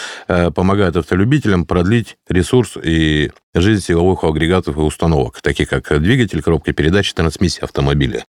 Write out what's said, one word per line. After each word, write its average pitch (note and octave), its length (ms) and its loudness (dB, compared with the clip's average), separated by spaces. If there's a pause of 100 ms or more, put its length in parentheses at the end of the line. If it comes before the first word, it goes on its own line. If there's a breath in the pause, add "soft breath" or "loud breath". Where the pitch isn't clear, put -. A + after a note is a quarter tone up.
(280 loud breath)
э, F2 240 2
помогает F#2+ 440 0
автолюбителям F#2+ 680 0
продлить F#2+ 500 0 (120)
ресурс G2+ 520 0
и D#2 520 0 (220)
жизнь F#2+ 300 2
силовых F2 380 2
агрегатов E2 540 0
и D#2 40 -4
установок, D2+ 600 0
таких D2 280 -2
как D2 320 -2
двигатель, F#2+ 420 0
коробка E2 300 0
передач, E2+ 400 0
трансмиссия E2 520 -2
автомобиля. C#2 600 -2 (140)